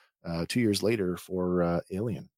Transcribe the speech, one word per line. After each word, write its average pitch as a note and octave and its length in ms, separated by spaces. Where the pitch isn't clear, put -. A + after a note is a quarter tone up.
uh, E2+ 240
two B2 140
years G2+ 200
later F#2+ 360
for, F2+ 460
uh, E2+ 160
Alien. G2 460